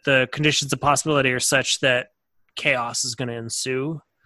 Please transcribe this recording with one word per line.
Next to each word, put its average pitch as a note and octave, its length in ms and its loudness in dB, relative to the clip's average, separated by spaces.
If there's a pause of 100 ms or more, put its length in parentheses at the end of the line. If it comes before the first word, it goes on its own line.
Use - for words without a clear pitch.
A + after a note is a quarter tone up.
the C3 260 4
conditions D3 400 0
of C#3+ 80 -2
possibility C#3 540 2
are B2+ 80 -2
such - 400 0
that B2+ 300 0 (440)
chaos A#2+ 480 -2
is A#2+ 120 -6
gonna A#2+ 180 -6
ensue, C3 640 -6 (260)